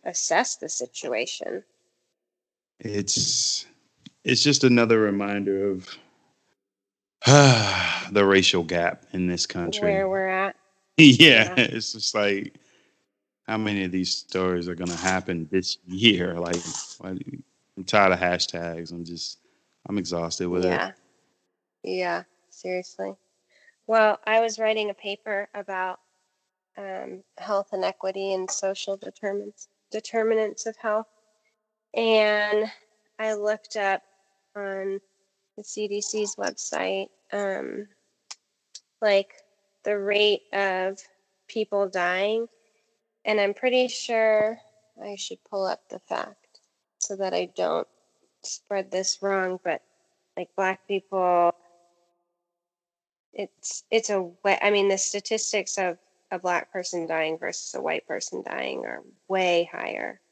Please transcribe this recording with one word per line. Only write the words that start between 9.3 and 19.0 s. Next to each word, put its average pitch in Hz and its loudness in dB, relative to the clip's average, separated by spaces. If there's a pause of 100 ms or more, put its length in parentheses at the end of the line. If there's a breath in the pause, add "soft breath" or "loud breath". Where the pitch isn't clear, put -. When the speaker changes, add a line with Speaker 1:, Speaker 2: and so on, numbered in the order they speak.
Speaker 2:
country. - -6
Speaker 1:
Where 196 0
we're 190 -2
at. 190 -4
Speaker 2:
<laughs> - -20 (320)
Yeah, 127 10
Speaker 1:
Yeah. 123 4
Speaker 2:
it's 120 -4
just 107 -6
like, 104 0 (920)
how 110 -4
many 104 -2
of 90 -4
these 92 -2
stories 90 -2
are 90 -6
gonna 87 -6
happen 90 -2
this 92 -2
year? 92 2
Like, 87 -2 (420)
why 95 -10
do 92 -10
you, - -12 (360)
I'm 92 -12
tired 98 4
of 90 2
hashtags. 85 -4
I'm 87 -10